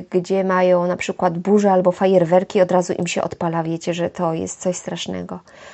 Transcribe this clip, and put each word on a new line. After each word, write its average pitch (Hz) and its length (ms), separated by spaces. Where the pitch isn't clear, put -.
gdzie 185 340
mają 180 420
na 180 100
przykład 175 420
burze 202 340
albo 185 200
fajerwerki, 185 680
od 180 120
razu 185 200
im - 140
się - 160
odpala, 165 400
wiecie, 165 320
że 175 160
to 165 240
jest 180 260
coś 180 160
strasznego. 180 640